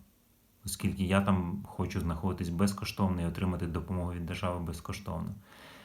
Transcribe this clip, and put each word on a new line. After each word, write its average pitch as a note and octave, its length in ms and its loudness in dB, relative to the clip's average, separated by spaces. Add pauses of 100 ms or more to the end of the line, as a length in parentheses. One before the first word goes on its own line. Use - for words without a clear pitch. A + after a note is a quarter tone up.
(640)
оскільки - 400 0
я F#2+ 160 6
там F#2+ 440 2
хочу - 360 -2
знаходитись E2+ 480 0
безкоштовно F#2 720 2
і E2+ 40 2
отримати E2+ 400 0
допомогу F2 460 0
від F2 140 -4
держави F2 340 -2
безкоштовно. E2+ 720 -4 (500)